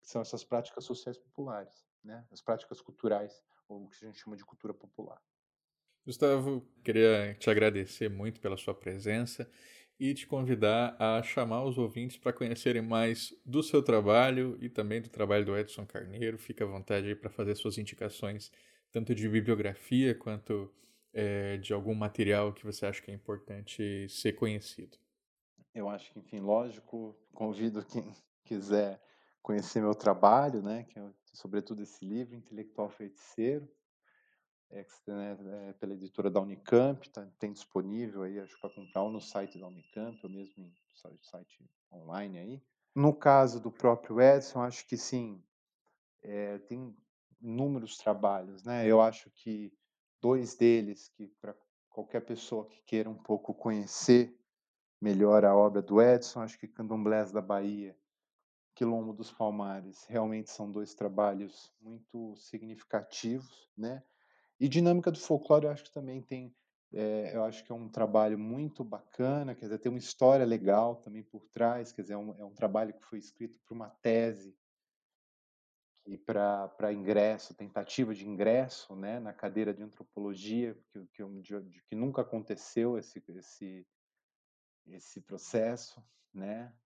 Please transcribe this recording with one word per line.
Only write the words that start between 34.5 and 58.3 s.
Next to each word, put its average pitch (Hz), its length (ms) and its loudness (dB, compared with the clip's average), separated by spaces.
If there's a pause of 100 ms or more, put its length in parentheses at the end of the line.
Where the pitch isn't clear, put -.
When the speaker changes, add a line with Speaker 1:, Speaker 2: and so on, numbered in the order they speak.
Speaker 1:
é, 95 140 -16
que, - 260 -20
né, 101 260 -8 (320)
é 98 60 -16
pela 98 200 -10
editora 95 360 -2
da 98 100 4
Unicamp, 120 720 4
tá, 101 160 -14 (120)
tem 104 140 -6
disponível 98 680 -6
aí, 95 160 -8
acho 95 160 -16
que - 60 -20
pra 101 100 -10
comprar 95 320 -6
ou 104 80 -2
no 110 100 -8
site 95 380 -10
da 92 80 -16
Unicamp, 107 560 -14
ou 92 80 -14
mesmo 98 320 -16
em 87 100 -20 (220)
sa-, - 160 -20 (120)
site - 420 -20 (260)
online 90 480 -10
aí. 117 240 -14 (320)
No 143 200 4
caso 135 460 6
do 113 100 -8
próprio 117 500 2
Edson, 135 400 8
acho 123 260 -6
que 123 100 -6
sim, 113 460 -6 (800)
é, 104 360 -6
tem 120 360 -12 (460)
inúmeros 120 560 -4
trabalhos, 98 680 -2
né? 120 220 -2
Eu 110 140 10
acho 113 300 4
que 104 420 -10 (480)
dois 120 360 2
deles, 113 520 4
que 101 200 -18 (120)
pra 104 140 -12 (340)
qualquer - 320 -6
pessoa 113 460 -8
que - 160 -20
queira 110 260 -2
um 110 80 -8
pouco - 380 -2
conhecer 117 840 4 (640)
melhor 104 440 6
a 101 120 10
obra 101 240 6
do 101 220 6
Edson, 120 380 4
acho 113 180 -10
que - 80 -14
Candomblés 107 640 -2
da 104 100 -2
Bahia, 101 560 -4 (800)